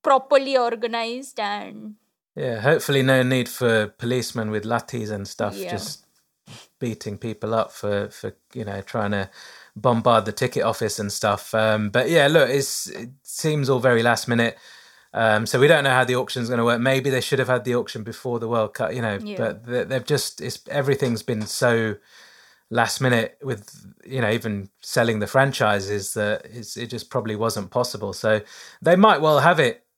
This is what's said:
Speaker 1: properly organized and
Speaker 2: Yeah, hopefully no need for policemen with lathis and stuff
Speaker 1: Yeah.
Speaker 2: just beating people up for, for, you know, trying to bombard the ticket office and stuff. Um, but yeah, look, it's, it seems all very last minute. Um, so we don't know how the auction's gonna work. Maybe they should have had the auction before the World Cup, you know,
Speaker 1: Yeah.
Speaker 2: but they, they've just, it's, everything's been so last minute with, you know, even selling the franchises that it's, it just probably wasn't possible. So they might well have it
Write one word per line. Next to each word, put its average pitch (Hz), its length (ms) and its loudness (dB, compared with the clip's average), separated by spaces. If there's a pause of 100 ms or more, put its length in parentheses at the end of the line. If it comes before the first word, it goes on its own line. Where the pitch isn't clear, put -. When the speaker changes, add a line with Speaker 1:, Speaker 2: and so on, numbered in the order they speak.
Speaker 1:
properly 269 520 2
organized 233 840 -2
and 208 560 -8 (400)
Speaker 2:
Yeah, 123 240 -4
hopefully 135 420 2
no 131 220 4
need 127 240 0
for 113 400 2
policemen 117 640 -4
with 104 120 -4
lathis 113 460 -4
and 101 160 -6
stuff 101 300 -6
Speaker 1:
Yeah. 92 160 -8
Speaker 2:
just 104 320 -10 (760)
beating 107 400 -8
people 110 360 -6
up 110 180 0
for, 104 380 -4
for, - 260 -12 (180)
you 120 100 -10
know, 101 180 -8
trying 104 280 -4
to 98 200 -4 (440)
bombard 113 520 2
the 107 60 -4
ticket 127 300 -2
office 110 380 -2
and 101 100 -4
stuff. 101 440 -2
Um, 107 360 0
but 123 180 0
yeah, 156 200 6
look, 147 220 6
it's, 139 360 -2
it - 240 -12 (140)
seems 151 440 -2
all 131 120 2
very 117 240 4
last 120 240 2
minute. 117 280 0 (580)
Um, 110 320 2
so 127 120 0
we 135 80 8
don't 151 180 6
know 139 100 2
how 127 100 4
the 127 120 0
auction's 123 340 -4
gonna 117 140 0
work. 117 140 2
Maybe 135 300 2
they 131 140 0
should - 160 0
have 123 100 0
had 123 160 0
the 123 100 -2
auction 117 280 -4
before 120 360 -8
the 113 100 -6
World 113 260 0
Cup, - 180 -2
you 127 80 -6
know, 107 220 -2
Speaker 1:
Yeah. 208 160 -10
Speaker 2:
but 113 260 -6
they, 120 200 -4
they've 127 200 -4
just, - 380 -4
it's, - 160 -10 (100)
everything's 131 540 -2
been 107 240 -4
so 113 500 0 (720)
last 113 320 0
minute 123 400 2
with, 101 540 -12 (100)
you 131 160 -6
know, 107 100 2
even 107 380 -4 (140)
selling 117 380 0
the 104 60 0
franchises 104 840 0
that 104 320 -2
it's, 110 320 -16
it 120 120 -8
just 113 200 -12
probably 113 260 -4
wasn't 107 360 -4
possible. 107 420 -4
So 110 300 0 (400)
they 165 140 6
might 190 260 6
well 151 180 6
have 165 180 6
it 127 280 0 (120)